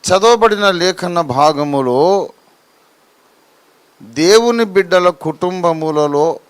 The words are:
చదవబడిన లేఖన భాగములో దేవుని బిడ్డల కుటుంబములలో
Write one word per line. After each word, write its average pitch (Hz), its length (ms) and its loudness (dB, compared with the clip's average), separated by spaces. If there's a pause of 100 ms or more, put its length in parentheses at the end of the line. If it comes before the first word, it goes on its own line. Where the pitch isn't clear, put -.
చదవబడిన 208 600 2
లేఖన 175 500 -2
భాగములో 143 1080 0 (1700)
దేవుని 214 640 2
బిడ్డల 180 440 0
కుటుంబములలో 156 1400 -2